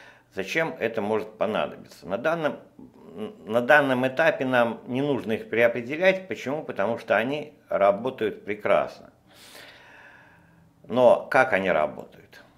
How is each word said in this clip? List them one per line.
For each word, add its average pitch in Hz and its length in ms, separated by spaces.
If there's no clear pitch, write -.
Зачем 156 460
это 110 220
может 104 360
понадобиться? - 720
На 95 100
данном, 156 400
на 110 140
данном 131 480
этапе 151 380
нам 120 420
не 127 140
нужно 113 320
их - 160
переопределять. 127 800
Почему? 135 340
Потому 117 340
что 104 200
они 135 360
работают 101 760
прекрасно. 95 680
Но 117 420
как 131 220
они 95 180
работают? 76 520